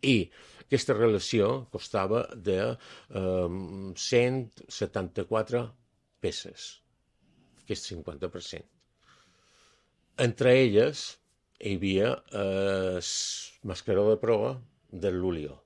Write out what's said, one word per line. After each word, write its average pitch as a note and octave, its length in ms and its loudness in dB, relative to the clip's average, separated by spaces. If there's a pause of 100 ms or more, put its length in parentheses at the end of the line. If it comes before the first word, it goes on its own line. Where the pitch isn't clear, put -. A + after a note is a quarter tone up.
I C3 140 6 (420)
aquesta - 340 0
relació G#2+ 560 2 (240)
costava G#2 520 0 (100)
de, F#2+ 240 0 (600)
eh, F#2 380 0 (360)
cent B2+ 460 2 (380)
setanta-quatre G#2+ 840 -2 (600)
peces, - 440 -8 (1000)
que G#2+ 80 -6
és - 180 -8
cinquanta E2+ 380 -10
per F2+ 160 -12
cent. - 220 -14 (1500)
Entre B2 360 4
elles B2+ 520 6 (560)
hi G2 160 -2
havia, F#2+ 340 2 (200)
eh, G2 680 -2
el - 760 -8
mascaró G2+ 380 2
de G#2+ 120 4
proa A2+ 320 2 (380)
del F#2 260 -2
Lulio D#2+ 480 -4